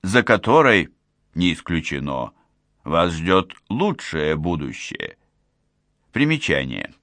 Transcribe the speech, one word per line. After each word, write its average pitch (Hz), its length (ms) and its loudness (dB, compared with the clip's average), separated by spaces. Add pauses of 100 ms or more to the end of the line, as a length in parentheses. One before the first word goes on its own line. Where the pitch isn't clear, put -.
за 110 200 2
которой, 113 680 4 (440)
не 85 200 2
исключено, 69 800 -6 (520)
вас 82 280 2
ждет 92 420 0 (140)
лучшее 80 680 -2
будущее. 73 800 -6 (960)
Примечание. 71 800 -2 (100)